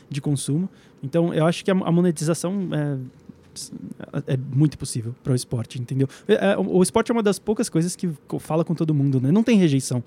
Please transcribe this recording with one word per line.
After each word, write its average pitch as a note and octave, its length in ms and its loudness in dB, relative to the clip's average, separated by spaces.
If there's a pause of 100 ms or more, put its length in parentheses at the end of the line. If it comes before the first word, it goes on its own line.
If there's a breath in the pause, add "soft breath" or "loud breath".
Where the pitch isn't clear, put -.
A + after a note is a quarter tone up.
de C#3 120 -6
consumo. D3 480 -2 (340 soft breath)
Então, E3+ 320 0
eu D#3 100 2
acho E3+ 200 0
que - 80 0
a, - 20 4
a F#3 160 0
monetização E3+ 840 0
é, D3 240 -2 (1300)
é D3 100 0
muito C3+ 400 0
possível B2 460 -8
para C3+ 100 -2
o B2+ 40 2
esporte, B2 440 -6
entendeu? C3 280 -2 (180 loud breath)
É, G3+ 260 2
é, - 60 0
o, F#3+ 200 0
o F3+ 40 6
esporte A3+ 300 2
é - 20 2
uma A#3 80 0
das G3+ 160 2
poucas G#3+ 300 -2
coisas E3+ 260 -2
que F3+ 160 -4 (160)
co-, D3+ 140 -6
fala D#3+ 240 -2
com E3+ 100 -2
todo D#3+ 180 0
mundo, C#3 280 2
né? C3 100 2
Não G#3+ 140 4
tem A#3 120 4
rejeição. C#3 500 2